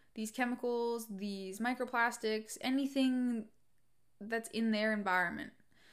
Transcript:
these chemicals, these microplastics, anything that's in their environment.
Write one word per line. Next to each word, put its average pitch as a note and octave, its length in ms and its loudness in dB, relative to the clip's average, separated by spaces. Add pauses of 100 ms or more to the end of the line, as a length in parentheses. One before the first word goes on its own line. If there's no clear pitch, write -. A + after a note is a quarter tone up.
(140)
these A3 160 -6
chemicals, A#3+ 800 -2
these G3 500 -6
microplastics, A#3 1000 0
anything B3+ 840 2 (760)
that's A3+ 300 -4
in A3+ 200 2
their G#3+ 220 4
environment. F#3 600 0 (400)